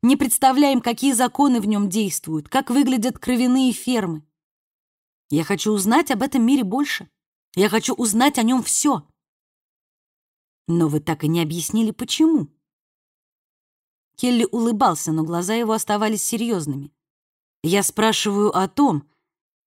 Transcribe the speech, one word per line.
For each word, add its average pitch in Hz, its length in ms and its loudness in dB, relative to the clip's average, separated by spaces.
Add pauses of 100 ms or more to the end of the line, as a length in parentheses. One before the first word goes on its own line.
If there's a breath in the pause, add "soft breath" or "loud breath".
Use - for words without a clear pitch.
не 262 160 4
представляем, 269 640 2
какие 247 320 -2
законы 247 480 2
в 196 60 -4
нем 208 200 0
действуют, 170 600 -4
как 269 200 -2
выглядят 247 480 0
кровяные 254 540 2
фермы. 185 520 -4 (1040)
Я 151 160 0
хочу 202 260 -2
узнать 220 400 2
об 202 100 0
этом 269 240 2
мире 262 180 4
больше. 247 460 -4 (460)
Я 196 140 2
хочу 220 240 -2
узнать 240 440 2
о 240 60 2
нем 247 180 2
все». - 460 -2 (1600)
«Но 170 220 2
вы 147 100 0
так 151 240 -4
и 151 60 0
не 170 120 0
объяснили, 175 500 -2
почему». 285 580 0 (1700)
Келли 240 360 2
улыбался, 220 600 0
но 156 120 -2
глаза 175 320 -4
его 226 180 0
оставались 214 500 -2
серьезными. 160 720 -4 (680)
«Я 190 200 0
спрашиваю 208 720 0
о 185 120 0
том», 247 420 0 (580)